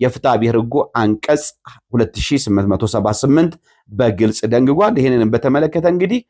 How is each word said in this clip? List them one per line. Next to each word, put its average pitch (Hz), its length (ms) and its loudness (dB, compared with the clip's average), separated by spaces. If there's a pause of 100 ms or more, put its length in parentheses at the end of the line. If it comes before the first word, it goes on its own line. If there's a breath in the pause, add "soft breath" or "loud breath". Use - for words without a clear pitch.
የፍትሐ 123 360 0
ብሔር 117 200 0
ህጉ 117 180 -2 (200)
አንቀጽ 117 500 0 (440 loud breath)
ሁለት 117 300 -2
ሺህ 139 220 -2
ስምንት 98 280 0
መቶ 95 180 -2
ሰባ 104 260 -2
ስምንት 156 420 0 (360)
በግልጽ 107 560 0
ደንግጓል። 135 500 2
ይህንንም 127 340 2
በተመለከተ 147 580 0
እንግዲህ 185 420 0